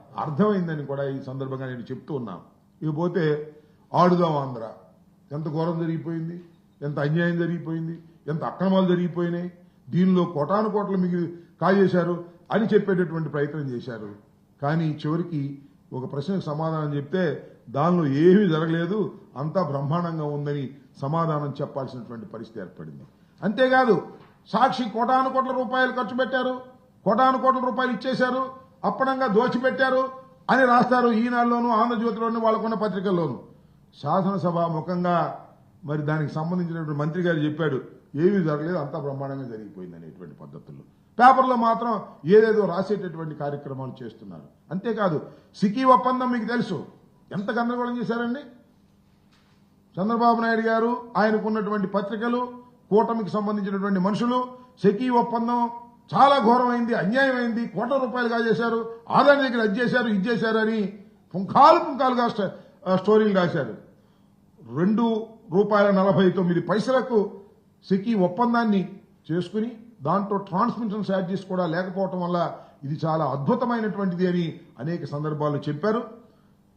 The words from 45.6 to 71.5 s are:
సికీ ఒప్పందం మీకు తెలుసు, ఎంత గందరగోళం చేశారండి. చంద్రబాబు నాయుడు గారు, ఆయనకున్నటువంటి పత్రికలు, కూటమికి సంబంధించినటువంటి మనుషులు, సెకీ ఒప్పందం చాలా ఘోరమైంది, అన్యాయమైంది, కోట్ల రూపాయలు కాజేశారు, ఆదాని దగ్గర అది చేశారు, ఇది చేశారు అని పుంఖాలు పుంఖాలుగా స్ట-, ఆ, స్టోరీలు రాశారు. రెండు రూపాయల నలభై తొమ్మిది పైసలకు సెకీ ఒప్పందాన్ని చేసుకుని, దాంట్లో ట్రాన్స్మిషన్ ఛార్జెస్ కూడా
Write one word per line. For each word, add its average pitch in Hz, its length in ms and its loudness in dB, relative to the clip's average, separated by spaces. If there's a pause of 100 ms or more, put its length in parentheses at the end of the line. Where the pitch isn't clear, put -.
సికీ 254 240 2
ఒప్పందం 254 480 4
మీకు 233 120 -2
తెలుసు, 196 400 -4 (480)
ఎంత 202 180 -4
గందరగోళం 240 500 -2
చేశారండి. 233 400 -4 (1600)
చంద్రబాబు 226 400 4
నాయుడు 226 200 2
గారు, 226 360 2 (200)
ఆయనకున్నటువంటి 208 720 0
పత్రికలు, 233 600 -2 (420)
కూటమికి 214 400 2
సంబంధించినటువంటి 202 720 -2
మనుషులు, 240 440 0 (380)
సెకీ 220 260 4
ఒప్పందం 233 600 0 (440)
చాలా 277 240 6
ఘోరమైంది, 233 560 2
అన్యాయమైంది, 233 720 0
కోట్ల 233 280 -2
రూపాయలు 247 320 -2
కాజేశారు, 226 640 0 (200)
ఆదాని 277 380 6
దగ్గర 226 140 -2
అది 208 180 0
చేశారు, 240 280 0
ఇది 196 200 0
చేశారు 226 300 0
అని 220 400 -2 (360)
పుంఖాలు 269 440 6
పుంఖాలుగా 254 500 0
స్ట-, 202 220 -2 (360)
ఆ, 185 100 2
స్టోరీలు 214 380 4
రాశారు. 151 420 0 (1000)
రెండు 220 500 2 (260)
రూపాయల 202 380 4
నలభై 190 400 4
తొమ్మిది 175 300 2
పైసలకు 214 800 0 (480)
సెకీ 202 260 0
ఒప్పందాన్ని 214 840 0 (320)
చేసుకుని, 208 440 -4 (260)
దాంట్లో 196 340 -2
ట్రాన్స్మిషన్ 208 760 -2
ఛార్జెస్ 180 320 -2
కూడా 180 220 -2